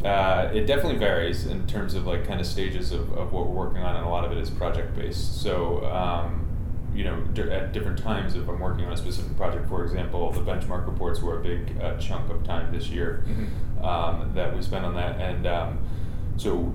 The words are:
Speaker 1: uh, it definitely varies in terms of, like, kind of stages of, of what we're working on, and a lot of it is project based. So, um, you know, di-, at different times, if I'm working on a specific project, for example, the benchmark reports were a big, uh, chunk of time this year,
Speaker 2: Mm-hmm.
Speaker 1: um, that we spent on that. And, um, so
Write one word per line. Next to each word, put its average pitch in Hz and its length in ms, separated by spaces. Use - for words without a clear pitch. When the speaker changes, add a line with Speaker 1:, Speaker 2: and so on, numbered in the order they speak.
Speaker 1:
uh, 95 480
it 110 140
definitely 139 320
varies 90 480
in - 180
terms 95 300
of, 92 100
like, 87 220
kind 92 120
of 95 60
stages 92 460
of, - 220
of 90 200
what 87 140
we're 90 180
working 90 160
on, 90 140
and 87 100
a - 20
lot 87 160
of - 80
it - 60
is 78 140
project - 440
based. 90 460
So, 87 440
um, 90 600
you - 120
know, - 160
di-, - 160
at - 240
different 101 240
times, 98 380
if - 120
I'm - 120
working - 260
on - 80
a - 40
specific - 380
project, 87 320
for 92 160
example, 87 480
the 87 100
benchmark 90 440
reports - 340
were - 200
a - 20
big, - 400
uh, - 160
chunk - 320
of - 140
time - 280
this - 180
year, - 380
Speaker 2:
Mm-hmm. - 560
Speaker 1:
um, 87 520
that 87 200
we - 60
spent 95 240
on 90 80
that. 87 260
And, 90 280
um, 85 320
so 90 380